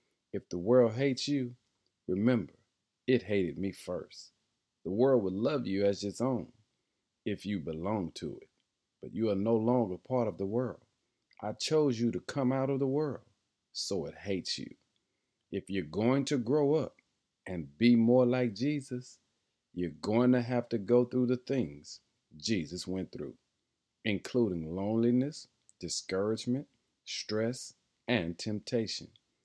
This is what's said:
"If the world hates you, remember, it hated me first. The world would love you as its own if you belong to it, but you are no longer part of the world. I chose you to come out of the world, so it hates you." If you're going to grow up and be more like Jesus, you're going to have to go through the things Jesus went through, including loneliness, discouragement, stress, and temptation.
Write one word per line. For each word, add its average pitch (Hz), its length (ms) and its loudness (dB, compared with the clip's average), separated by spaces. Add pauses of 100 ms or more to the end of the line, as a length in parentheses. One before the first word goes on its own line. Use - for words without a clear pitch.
(320)
"If 98 160 -8
the 90 80 -6
world 113 380 4
hates 135 340 -2
you, 127 280 -4 (500)
remember, 104 480 2 (520)
it 123 160 4
hated 92 340 0
me 90 160 -4
first. - 600 -10 (520)
The - 60 -6
world 120 320 4
would 92 100 0
love 120 340 -2
you 98 160 0
as 101 220 2
its 101 160 -6
own 120 320 -2 (720)
if 101 220 -6
you 101 120 -2
belong 82 580 -4
to 78 200 -8
it, - 140 -20 (500)
but - 140 -12
you 107 160 0
are 101 40 0
no 110 220 2
longer 110 400 2
part 123 320 -2
of 87 80 -6
the 95 80 -4
world. 107 380 -4 (580)
I 107 140 -6
chose 147 440 2
you 117 140 2
to 87 80 -6
come 131 320 -2
out 135 160 0
of 139 120 -2
the 139 60 0
world, 139 380 -2 (480)
so 90 320 -4
it 78 100 -10
hates - 440 -4
you." - 180 -12 (720)
If 95 200 -6
you're 95 140 -2
going 117 420 0
to 147 100 0
grow 139 380 2
up - 260 -4 (460)
and 80 320 -8
be 120 180 8
more 120 300 6
like 123 280 0
Jesus, 127 640 -6 (540)
you're 87 160 -4
going 113 440 4
to 123 100 4
have 120 260 -2
to 120 80 0
go 120 300 4
through 123 220 0
the 127 100 0
things 82 640 -6 (340)
Jesus 82 500 -4
went 92 240 -4
through, - 280 -12 (680)
including 92 720 -2
loneliness, 117 720 0 (320)
discouragement, 110 880 -2 (380)
stress, 113 680 -4 (340)
and 87 320 0
temptation. 107 800 -6 (280)